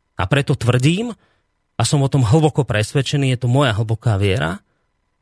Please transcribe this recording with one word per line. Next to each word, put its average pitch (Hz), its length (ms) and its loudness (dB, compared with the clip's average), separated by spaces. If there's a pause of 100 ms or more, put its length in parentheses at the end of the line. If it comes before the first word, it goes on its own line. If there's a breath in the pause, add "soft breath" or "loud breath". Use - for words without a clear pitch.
(180)
A 95 80 -2
preto 139 320 -2
tvrdím, 160 560 0 (640)
a 117 80 0
som 139 160 0
o 135 80 0
tom 131 160 2
hlboko 147 400 2
presvedčený, 131 720 -2
je 127 80 -4
to - 0 -
moja 131 240 2
hlboká 110 480 -2
viera, 95 400 -2 (640)